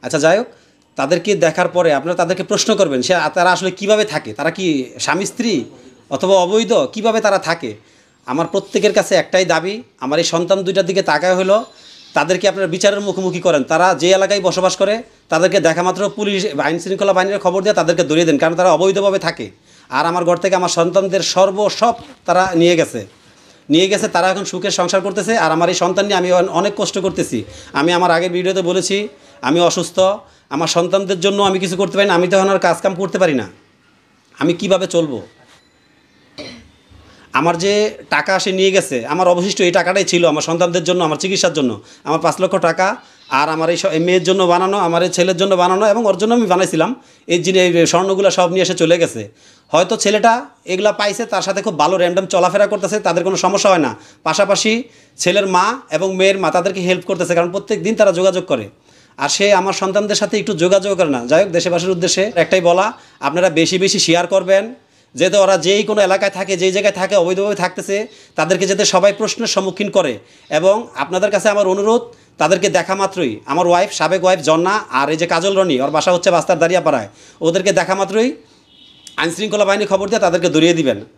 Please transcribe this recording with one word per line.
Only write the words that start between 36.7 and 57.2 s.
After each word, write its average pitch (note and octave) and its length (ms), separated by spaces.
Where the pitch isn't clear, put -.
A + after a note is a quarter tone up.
আমার E3+ 240
যে G#3 320
টাকা F3+ 300
সে F#3+ 120
নিয়ে F#3+ 200
গেছে, D3 340
আমার E3+ 220
অবশিষ্ট F3 340
এই F3+ 100
টাকাটাই F#3 320
ছিল F3 220
আমার D#3 160
সন্তানদের E3+ 420
জন্য, F3+ 200
আমার D#3 140
চিকিৎসার F#3 360
জন্য। B2 280
আমার D3+ 160
পাঁচ D#3+ 220
লক্ষ F#3+ 140
টাকা F3+ 400
আর C#3+ 200
আমার D#3+ 200
এই E3+ 80
স-, D3+ 80
এই D#3 140
মেয়ের F3+ 240
জন্য F#3 200
বানানো, F#3 340
আমার E3+ 260
এই F3+ 60
ছেলের F3+ 280
জন্য G3 180
বানানো F#3 320
এবং A3 180
ওর G3 120
জন্য G#3+ 160
আমি A#3+ 120
বানাইছিলাম, F3+ 500
এই E3+ 160
জিনি-, F#3 160
এই E3+ 280
স্বর্ণগুলো F#3+ 440
সব F3+ 180
নিয়ে F#3 120
এসে F3+ 120
চলে E3 240
গেছে। A#2 320
হয়তো F#3 300
ছেলেটা A3+ 480
এগুলা G3 260
পাইছে, G#3 340
তার F#3+ 160
সাথে F#3+ 200
খুব F#3+ 180
ভালো E3+ 180
random F3+ 280
চলাফেরা F#3 420
করতেছে, G#3 320
তাদের F3+ 240
কোনো F#3 140
সমস্যা G3 320
হয় F3+ 100
না। B2+ 160
পাশাপাশি G#3 600
ছেলের G3 300
মা F#3 340
এবং F#3 240
মেয়ের F#3+ 220
মা F3 140
তাদেরকে F#3 280
help F3+ 260
করতেছে, F3 300